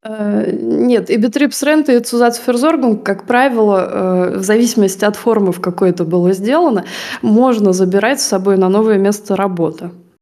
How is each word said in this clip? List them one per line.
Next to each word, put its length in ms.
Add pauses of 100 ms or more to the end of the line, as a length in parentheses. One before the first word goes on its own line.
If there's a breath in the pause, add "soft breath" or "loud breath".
Э, 480
нет, 580
и 60
Betriebsrente, 800
и 40
Zusatzversorgung, 1040
как 200
правило, 640 (460)
э, 40
в 40
зависимости 640
от 120
формы, 360
в 80
какой 300
это 140
было 280
сделано, 520 (380 loud breath)
можно 500
забирать 480
с 60
собой 300
на 120
новое 300
место 380
работы. 540 (320)